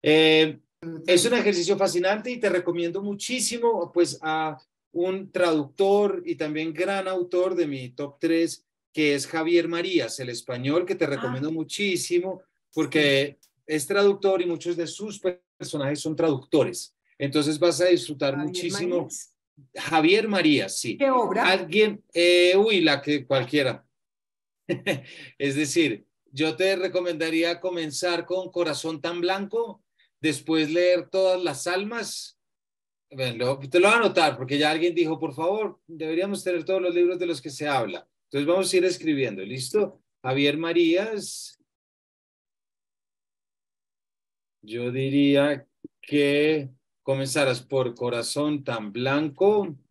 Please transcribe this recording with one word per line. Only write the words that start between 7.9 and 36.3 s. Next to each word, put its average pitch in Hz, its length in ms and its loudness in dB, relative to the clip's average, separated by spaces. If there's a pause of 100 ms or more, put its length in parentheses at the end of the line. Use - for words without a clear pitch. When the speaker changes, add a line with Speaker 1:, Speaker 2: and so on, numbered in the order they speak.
Speaker 1:
tres, 165 440 0 (300)
que 147 220 2
es 139 100 -4
Javier 165 420 2
Marías, 170 520 -2
el 123 100 -8
español, 131 560 -2
que 185 80 -4
te 170 120 -2
Speaker 2:
Ah. 139 40 -4
Speaker 1:
recomiendo 135 420 -4
muchísimo, 175 920 -4 (280)
porque 143 720 2
Speaker 2:
Sí. - 80 -20 (160)
Speaker 1:
es 156 220 -4
traductor 196 520 4
y 180 60 0
muchos 170 320 -4
de 170 80 -2
sus 202 340 -10
personajes 147 800 -4
son 160 160 -4
traductores. 143 800 0 (220)
Entonces 143 400 0
vas 165 240 2
a 180 40 4
disfrutar 147 500 2
Speaker 2:
Javier 151 120 -4
Speaker 1:
muchísimo. 180 500 -4
Speaker 2:
Marías. - 380 -8 (380)
Speaker 1:
Javier 165 540 2
Marías, 156 500 2
sí. - 180 -6
Speaker 2:
¿Qué 277 140 2
obra? 233 380 2
Speaker 1:
Alguien, 190 560 2 (100)
eh, 175 420 6
uy, 202 260 4
la 143 200 2
que 147 240 -2
cualquiera. 131 580 0 (880)
<laughs> 160 380 -4 (320)
Es 139 160 -2
decir, 147 500 0 (240)
yo 156 280 -2
te 190 180 2
recomendaría 170 840 -2
comenzar 175 640 -4
con 185 260 -6
Corazón 160 480 -4
tan 170 220 -6
blanco, 202 600 -4 (380)
después 156 500 -2
leer 175 400 2
Todas 185 320 0
las 165 260 -6
almas. 208 680 -6 (720)
Ven, 127 280 -4
lo, 131 220 -2
te 139 200 2
lo 190 80 6
voy 220 80 6
a 240 40 4
anotar, 170 360 2
porque 131 220 -4
ya 151 120 2
alguien 165 240 0
dijo, 160 240 0
"Por 143 160 -6
favor, 185 540 -4
deberíamos 165 560 -4